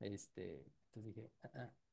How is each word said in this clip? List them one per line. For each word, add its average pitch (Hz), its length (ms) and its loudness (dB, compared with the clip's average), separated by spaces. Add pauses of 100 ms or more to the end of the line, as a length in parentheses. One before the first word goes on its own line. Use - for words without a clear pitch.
Este, 95 680 2 (220)
entonces 110 280 -2
dije, 110 140 -2 (140)
"Ah, 123 100 -6
ah". 123 180 -2 (200)